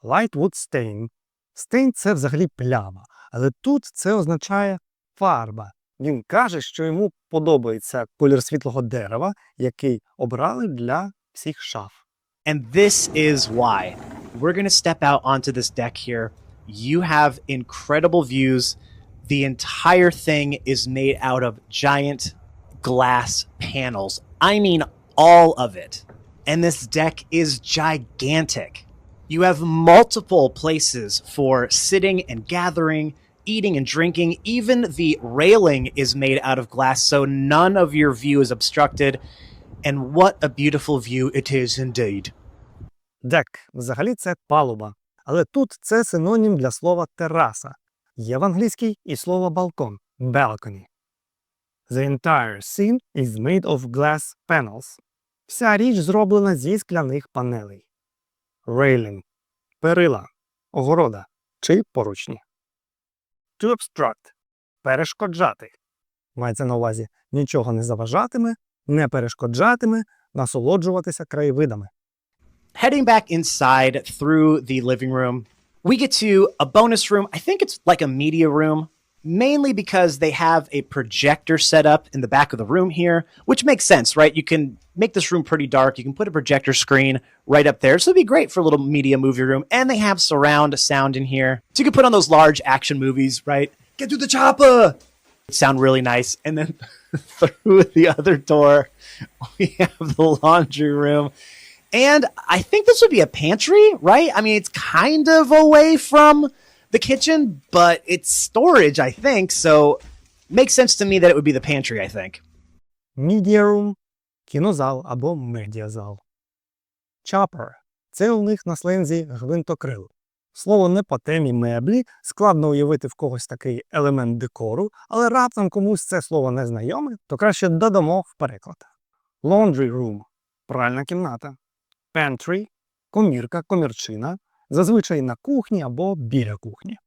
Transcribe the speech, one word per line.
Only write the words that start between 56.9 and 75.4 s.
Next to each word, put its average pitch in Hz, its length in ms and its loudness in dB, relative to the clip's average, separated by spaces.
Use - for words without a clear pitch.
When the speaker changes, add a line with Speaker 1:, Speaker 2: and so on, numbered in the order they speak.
Speaker 1:
панелей. 110 580 -10
Railing. 117 540 0
Перила, 160 460 0
огорода 135 540 -2
чи 190 220 2
поручні. 107 480 -8
To 214 80 -2
obstruct. - 680 -6
Перешкоджати. 156 880 -4
Мається 120 300 -6
на 123 120 -4
увазі, 113 320 -6
нічого 131 400 -2
не 113 100 -4
заважатиме, 170 720 -4
не 147 220 0
перешкоджатиме, 180 920 -2
насолоджуватися 160 880 -4
краєвидами. 135 640 -4
Speaker 2:
Heading 269 220 2
back 220 260 2
inside 131 640 2
through 156 420 2
the 131 120 -2
living 127 380 -2
room, 123 260 -4